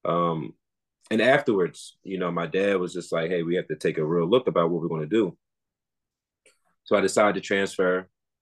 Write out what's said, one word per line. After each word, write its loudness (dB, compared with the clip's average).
Um, -2
and 2
afterwards, 2
you -8
know, -2
my -2
dad 0
was -4
just -10
like, -2
"Hey, 0
we -2
have -4
to -6
take -2
a 0
real 0
look 2
about 2
what -2
we're -4
gonna -4
do." 0
So 2
I 2
decided 4
to -6
transfer. 0